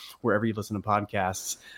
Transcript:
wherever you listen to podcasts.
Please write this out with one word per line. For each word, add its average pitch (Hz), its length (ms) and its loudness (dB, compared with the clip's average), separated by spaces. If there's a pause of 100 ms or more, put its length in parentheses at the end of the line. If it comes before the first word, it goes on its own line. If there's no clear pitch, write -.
(200)
wherever 107 260 4
you 110 80 2
listen 104 260 -4
to 92 80 -8
podcasts. 101 680 0 (220)